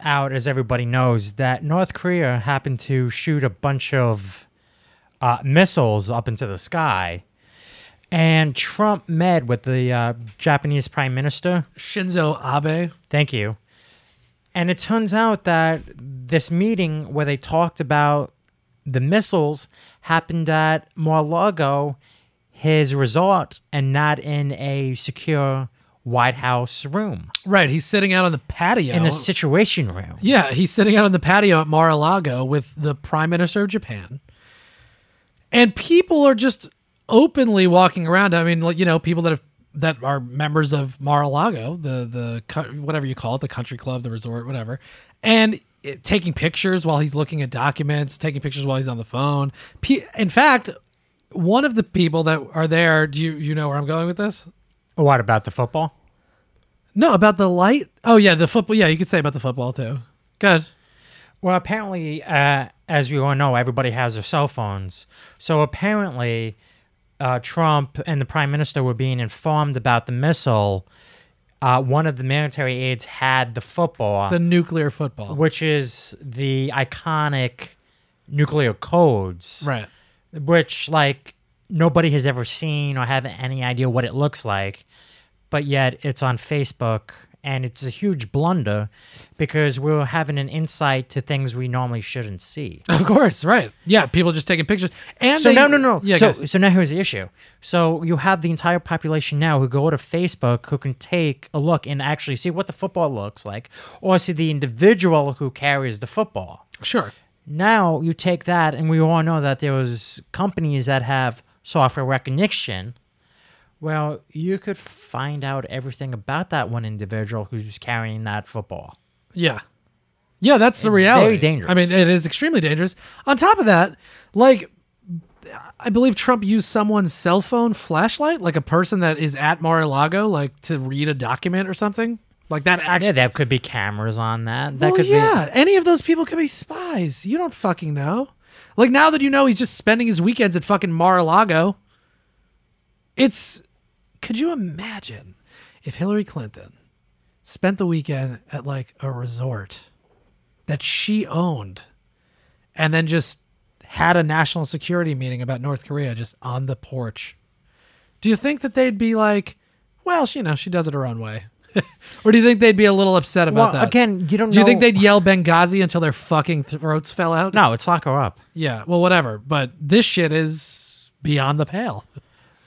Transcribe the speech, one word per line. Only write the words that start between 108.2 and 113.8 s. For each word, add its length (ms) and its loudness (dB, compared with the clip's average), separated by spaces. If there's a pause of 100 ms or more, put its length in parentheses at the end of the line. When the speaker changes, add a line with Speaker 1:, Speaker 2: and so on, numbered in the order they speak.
Speaker 1:
that, 320 0
and 140 -2
we 100 2
all 240 2
know 160 0
that 200 -2
there 120 -2
was 500 -4 (120)
companies 540 -4
that 160 0
have 380 -4 (220)
software 420 0
recognition. 880 -4 (840)
Well, 420 -6 (100)